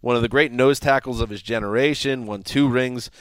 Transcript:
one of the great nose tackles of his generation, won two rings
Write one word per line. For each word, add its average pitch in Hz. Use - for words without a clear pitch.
one 120
of 117
the 117
great 135
nose 131
tackles 135
of 113
his 101
generation, 120
won 101
two 143
rings 127